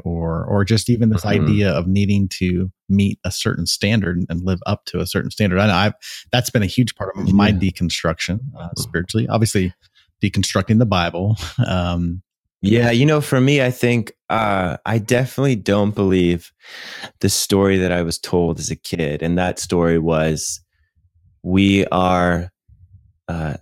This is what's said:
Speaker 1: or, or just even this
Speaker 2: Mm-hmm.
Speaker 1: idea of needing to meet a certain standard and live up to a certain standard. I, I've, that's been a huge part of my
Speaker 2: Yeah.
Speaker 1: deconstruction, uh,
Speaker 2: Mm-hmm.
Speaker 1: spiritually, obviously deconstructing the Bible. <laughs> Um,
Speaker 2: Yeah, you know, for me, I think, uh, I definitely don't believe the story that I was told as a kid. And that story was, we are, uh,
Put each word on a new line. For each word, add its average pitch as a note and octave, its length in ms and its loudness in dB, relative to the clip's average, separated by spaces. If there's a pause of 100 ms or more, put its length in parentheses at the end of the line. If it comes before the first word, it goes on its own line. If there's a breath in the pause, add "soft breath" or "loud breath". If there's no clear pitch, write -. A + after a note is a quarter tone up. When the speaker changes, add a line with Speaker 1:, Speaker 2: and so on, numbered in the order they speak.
Speaker 1:
or, E2+ 400 -4
or G2+ 200 0
just G#2+ 260 0
even A#2 200 2
this G#2+ 120 0
Speaker 2:
Mm-hmm. G#2 220 0
Speaker 1:
idea G#2 260 2
of E2+ 160 -2
needing G2 420 2
to F2+ 420 -2 (200)
meet G2 340 2
a - 60 -4
certain - 360 -2
standard F#2 640 0
and F2 140 -4
live F#2 240 0
up - 200 -2
to F2 140 -4
a F2+ 60 -4
certain - 240 -2
standard. F#2 280 0
I, G2+ 280 4
I've, G#2 60 0 (400 loud breath)
that's B2 180 0
been A2 120 2
a G2 40 2
huge A2+ 300 0
part F#2+ 200 -8
of F#2+ 160 0
my G2+ 160 6
Speaker 2:
Yeah. G#2+ 100 2
Speaker 1:
deconstruction, F2 840 -2 (180)
uh, E2+ 100 -12
Speaker 2:
Mm-hmm. E2+ 140 -10
Speaker 1:
spiritually, A2 460 -2
obviously G#2+ 440 0 (500 soft breath)
deconstructing G2+ 560 0
the A#2+ 80 4
Bible. F#2 500 0 (120)
<laughs> - 180 -2
Um, F2 560 -2 (400)
Speaker 2:
Yeah, A#2 280 2
you A#2+ 160 4
know, D3+ 160 4
for C#3 180 0
me, C#3 220 4
I B2+ 80 2
think, A#2+ 420 0 (180)
uh, G2+ 460 0 (100)
I A2+ 120 0
definitely B2 580 0
don't G2+ 380 0
believe F#2 580 2 (680 loud breath)
the G2 100 2
story G2 480 2
that F#2 140 0
I F2 100 0
was E2 160 -4
told E2+ 400 0
as - 120 -8
a D#2+ 60 -8
kid. D2+ 460 -4
And E2+ 160 0
that F2+ 200 -2
story E2+ 400 0
was, D#2+ 640 -2 (840)
we G2 440 4
are, F2+ 640 0 (800)
uh, D#2+ 340 -6